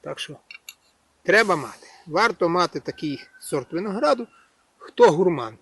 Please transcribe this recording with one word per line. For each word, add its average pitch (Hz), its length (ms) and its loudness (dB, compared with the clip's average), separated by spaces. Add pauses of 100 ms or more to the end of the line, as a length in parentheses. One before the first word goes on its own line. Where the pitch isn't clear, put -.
Так 147 180 -12
що - 180 -12 (840)
треба 196 320 4
мати, 123 320 -10 (200)
варто 175 420 0
мати 170 300 0
такий - 480 -8 (120)
сорт - 340 -8
винограду, 226 540 -2 (500)
хто - 340 4
гурман. 147 500 0